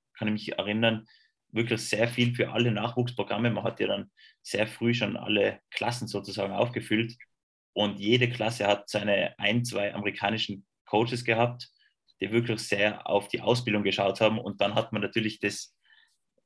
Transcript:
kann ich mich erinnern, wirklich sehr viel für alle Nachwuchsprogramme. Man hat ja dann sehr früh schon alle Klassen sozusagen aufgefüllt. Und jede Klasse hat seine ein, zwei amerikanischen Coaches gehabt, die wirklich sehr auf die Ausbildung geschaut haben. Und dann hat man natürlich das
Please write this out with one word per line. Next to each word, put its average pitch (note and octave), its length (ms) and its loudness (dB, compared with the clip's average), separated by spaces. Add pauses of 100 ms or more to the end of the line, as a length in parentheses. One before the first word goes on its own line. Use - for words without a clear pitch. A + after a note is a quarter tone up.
(120)
kann G#2+ 160 -4
ich G#2+ 60 0
mich - 240 -8
erinnern, A2+ 500 2 (400)
wirklich A#2 320 0
sehr G#2+ 260 2
viel A#2+ 280 2
für - 180 -2
alle A#2+ 180 2
Nachwuchsprogramme. A2 800 -2
Man G2+ 140 -2
hat G2 160 -4
ja G2+ 60 0
dann G2+ 240 -4 (320)
sehr G#2 240 -2
früh A#2 260 0
schon A2 240 -2
alle G#2 440 0 (100)
Klassen A#2+ 360 -4
sozusagen G2 460 -4
aufgefüllt. A#2 640 0 (560)
Und G2+ 260 0
jede A#2 300 4
Klasse A2 380 -2
hat G2+ 240 2
seine G2+ 480 0
ein, G#2+ 260 2
zwei G#2 300 -4
amerikanischen G2+ 720 -4 (180)
Coaches A#2+ 400 0
gehabt, A#2+ 460 0 (500)
die G2+ 100 -4
wirklich A#2 300 2
sehr G#2 460 0
auf G2+ 220 0
die - 120 -4
Ausbildung A2+ 420 2
geschaut G2 380 2
haben. A2 180 4
Und G2 220 -6
dann G2+ 140 0
hat - 180 0
man G#2 100 -2
natürlich A2 380 -2
das - 340 -4 (720)